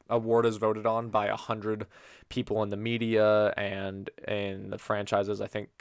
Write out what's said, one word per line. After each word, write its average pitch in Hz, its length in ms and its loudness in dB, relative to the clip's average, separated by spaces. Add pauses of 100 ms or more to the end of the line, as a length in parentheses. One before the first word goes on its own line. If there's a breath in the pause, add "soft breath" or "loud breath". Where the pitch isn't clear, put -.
(100)
award 117 340 4
is 110 140 2
voted 110 260 0
on 113 240 0
by 104 200 2
a 104 80 0
hundred 107 500 -4 (420 loud breath)
people 110 340 -2
in 104 60 0
the 101 80 -4
media 107 800 4
and 98 540 -6 (180)
in 101 400 -4
the 98 80 -6
franchises. 101 640 0
I 104 60 -6
think - 240 -8 (100)